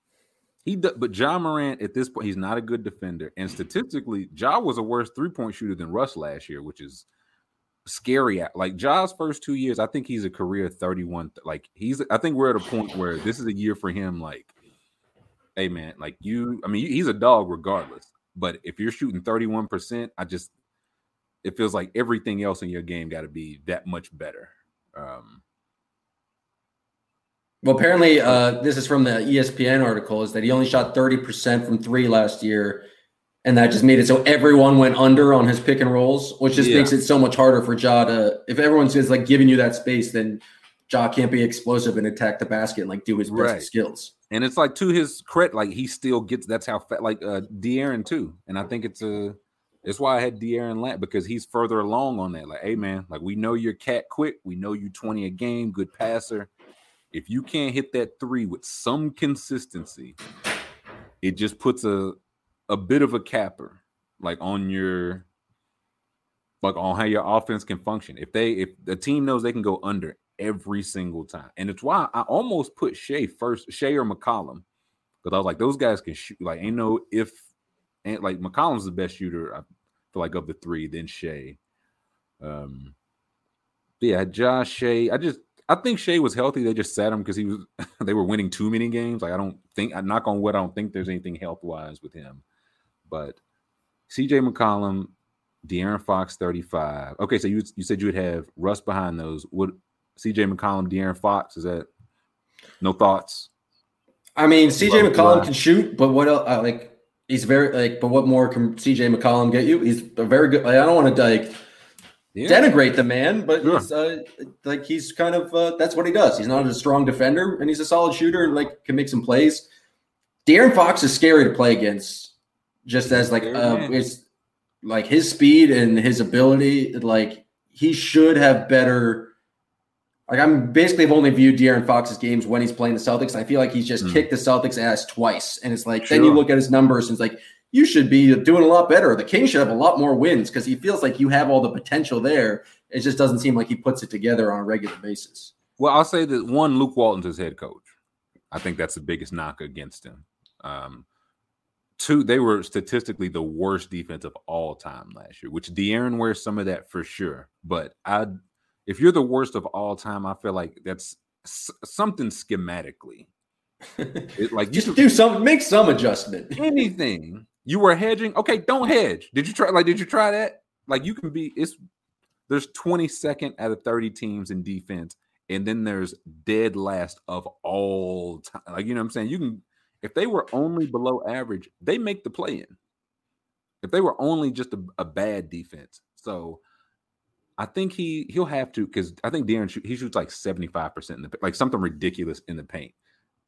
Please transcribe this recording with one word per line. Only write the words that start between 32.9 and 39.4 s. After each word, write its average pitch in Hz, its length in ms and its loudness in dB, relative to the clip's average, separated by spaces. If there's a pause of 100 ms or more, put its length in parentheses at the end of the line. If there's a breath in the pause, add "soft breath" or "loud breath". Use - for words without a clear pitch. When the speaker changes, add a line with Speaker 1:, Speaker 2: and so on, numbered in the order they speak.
Speaker 2:
and 123 100 6
that 117 160 6
just - 120 0
made 131 140 8
it 120 80 4
so 131 180 4
everyone 139 520 8
went 131 200 6
under 135 360 8
on 120 160 6
his 120 100 2
pick 135 220 0
and 127 100 2
rolls, 127 500 0
which 131 160 2
just 131 120 4
Speaker 1:
Yeah. 143 100 6
Speaker 2:
makes 139 140 4
it 131 100 2
so 143 160 4
much 127 180 4
harder 131 260 6
for 120 120 -2
Ja 120 300 4
to, 113 440 0
if 123 100 -4
everyone's 151 340 4
just, 139 160 4
like, 123 160 2
giving 135 240 8